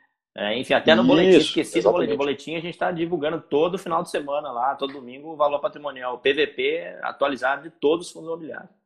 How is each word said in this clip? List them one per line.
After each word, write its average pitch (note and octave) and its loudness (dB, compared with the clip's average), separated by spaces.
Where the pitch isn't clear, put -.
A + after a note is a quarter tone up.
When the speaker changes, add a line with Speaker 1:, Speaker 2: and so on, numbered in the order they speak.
Speaker 1:
É, G#2 -4
enfim, C3 -2
até D3 4
no A3 4
boletim, F#3 6
Speaker 2:
Isso, F3 10
Speaker 1:
esqueci - -2
do - 6
boletim. E3+ 2
Speaker 2:
exatamente. A2 0
Speaker 1:
Boletim C#3+ -4
a E3 -4
gente E3 -10
tá F3+ -2
divulgando E3 -2
todo E3 0
final F3 -2
de F3 -10
semana D3 -4
lá, B2+ -2
todo C3+ -6
domingo, C#3+ -14
o - -12
valor D3 2
patrimonial, C#3 -6
o A#2+ -10
P C3+ 2
V C#3+ 2
P D#3 -4
atualizado C#3 -2
de E3 -16
todos D#3+ 0
os - -16
fundos E3 -14
imobiliários. E3 -12